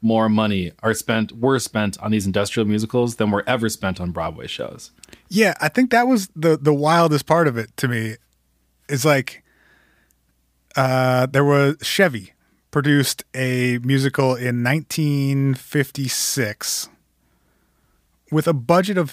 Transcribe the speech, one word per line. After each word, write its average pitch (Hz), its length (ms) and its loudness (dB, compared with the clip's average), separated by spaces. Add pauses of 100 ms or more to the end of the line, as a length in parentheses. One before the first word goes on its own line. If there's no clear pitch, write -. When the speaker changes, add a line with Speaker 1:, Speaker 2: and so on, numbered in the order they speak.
Speaker 1:
more 113 260 2
money 104 440 0 (100)
are 110 140 0
spent, 113 380 -2
were 123 260 0
spent 107 400 -4
on 107 100 -6
these 107 160 0
industrial 101 420 -2
musicals 113 500 -2
than 107 120 0
were 101 160 0
ever 117 240 -2
spent 95 320 -6
on 87 80 -6
Broadway 82 380 -8
shows. - 420 -12 (400)
Speaker 2:
Yeah, 208 320 2
I 156 80 2
think 247 220 0
that 240 160 4
was 214 280 0
the, 160 220 2
the 147 160 2
wildest 151 540 2
part 160 200 4
of 120 120 0
it - 180 -10
to 135 100 0
me. 113 280 -2 (760)
Is 135 160 -2
like, 139 380 0 (1300)
uh, 131 520 2
there 139 180 2
was, 143 380 4
Chevy 123 500 0 (380)
produced 143 520 2 (120)
a 127 480 0
musical 135 520 2
in 120 280 -2
nineteen 139 880 0
fifty-six - 1400 -6 (1400)
with 156 160 0
a 170 60 2
budget 180 440 0
of 160 160 -2